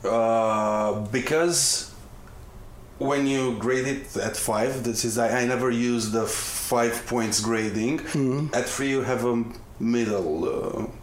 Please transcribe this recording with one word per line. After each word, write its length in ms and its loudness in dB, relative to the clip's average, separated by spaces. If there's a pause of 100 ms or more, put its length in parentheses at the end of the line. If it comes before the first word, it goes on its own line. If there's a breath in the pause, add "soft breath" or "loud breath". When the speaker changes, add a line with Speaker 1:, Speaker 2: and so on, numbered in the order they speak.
Speaker 1:
Uh, 960 4 (120)
because 800 2 (1040)
when 280 2
you 320 2
grade 280 0
it 300 -4
at 200 -2
five, 480 0
this 200 -2
is, 140 0
I, 240 2
I 40 2
never 240 2
use 400 0
the 160 2
five 800 0
points 340 0
grading. 580 0
Speaker 2:
Mm-hmm. 560 0
Speaker 1:
At 120 2
three, 240 -2
you 120 2
have 220 0
a 200 2 (340)
middle 1080 0 (140)